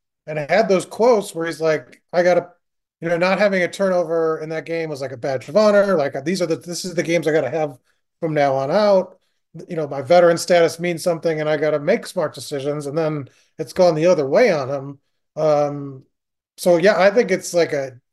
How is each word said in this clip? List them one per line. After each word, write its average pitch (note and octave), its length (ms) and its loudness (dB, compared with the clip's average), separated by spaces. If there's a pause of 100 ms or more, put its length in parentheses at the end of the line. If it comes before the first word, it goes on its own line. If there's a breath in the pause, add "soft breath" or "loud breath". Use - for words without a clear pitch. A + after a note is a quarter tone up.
(260)
and D3+ 120 -8
had F3 300 0
those F#3 160 0
quotes A3 500 0
where E3 120 -6
he's D#3 140 -8
like, D#3 420 -2 (100)
"I F3 100 2
gotta, F3 280 2 (500)
you E3+ 80 -8
know, F3 80 0
not F3+ 220 0
having F#3+ 240 0
a E3+ 60 0
turnover E3 720 -2
in D#3 100 -10
that D#3+ 160 -8
game E3 240 -6
was, C3+ 100 -10
like, C3 120 -8
a C3 40 -10
badge C3 320 -6
of D3+ 80 -8
honor. G3+ 400 4
Like, C#3 280 -2
these F3+ 180 -2
are E3+ 40 2
the, D#3 100 -2
this E3+ 280 -10
is F3 100 -10
the E3 80 0
games D#3+ 240 -2
I D#3 60 2
gotta C#3 180 0
have D3 280 -4 (420)
from D#3+ 140 -4
now C#3 200 2
on C3+ 180 -2
out. G3 480 2 (480)
You F3 80 -10
know, D#3 100 -4
my C#3 160 -8
veteran E3+ 340 6
status E3+ 440 2
means F3 240 -6
something, E3 360 -2
and D3+ 80 -2
I D3+ 80 0
gotta D3+ 220 0
make F3 280 -2
smart D#3 280 -6
decisions." C#3+ 520 -8
And C#3+ 120 -6
then D3+ 300 -4 (280 soft breath)
it's - 160 -10
gone F3+ 220 4
the D#3 120 0
other D#3 200 4
way G3+ 240 4
on C#3 180 -2
him. C#3 300 -10 (380)
Um, D3 640 -2 (540)
so, F3 200 2
yeah, F3+ 240 2
I G3 120 6
think G3 180 0
it's, F3 240 -4
like, E3 180 0
a, C3+ 280 -8 (120)